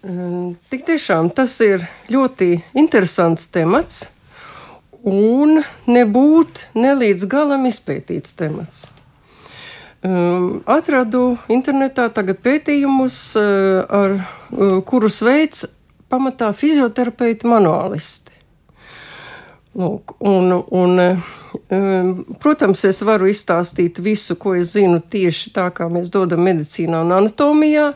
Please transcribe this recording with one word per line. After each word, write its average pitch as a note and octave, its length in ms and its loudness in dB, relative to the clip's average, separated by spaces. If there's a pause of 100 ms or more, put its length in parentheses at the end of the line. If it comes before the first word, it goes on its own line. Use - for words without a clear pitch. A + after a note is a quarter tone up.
Ehm, F3+ 520 -8 (140)
tik C4 160 -10
tiešām F3 480 0
tas B3+ 280 0
ir F#3+ 260 2 (240)
ļoti B3+ 400 0 (260)
interesants F#3 720 2
temats F#3 640 -2 (920)
un B3 560 4 (220)
nebūt B3 920 4
ne B3+ 220 2
līdz G3+ 320 0
galam C#4 360 0
izpētīts - 720 -8
temats. D#3 580 -10 (1120)
Um, F3+ 540 0 (100)
atradu B3+ 600 0 (180)
internetā C4+ 540 0 (100)
tagad F#3+ 300 -4
pētījumus, C#4 720 0 (240)
uh, G3 400 2 (100)
ar, G3+ 220 2 (400)
uh, G3 240 2 (100)
kurus A3 400 0
veic D4+ 380 2 (480)
pamatā B3+ 420 -2
fizioterapeiti A#3+ 960 0
manuālisti. F#3+ 880 0 (1500)
Lūk, F3+ 400 -6
un, F#3 320 2 (240)
un, F3+ 240 4
um, F#3 1120 -2 (320)
protams, D4 420 2
es F#3+ 220 0
varu G3+ 240 2
izstāstīt F3 720 -4
visu, G3+ 340 -4
ko F#3+ 220 -4
es F3 160 -4
zinu F3 260 2
tieši F#3 540 -4
tā, F3+ 180 -2
kā E3+ 160 -6
mēs F3 240 -6
dodam F3 320 0
medicīnā E3 560 -2
un E3+ 160 0
anatomijā, D4+ 800 2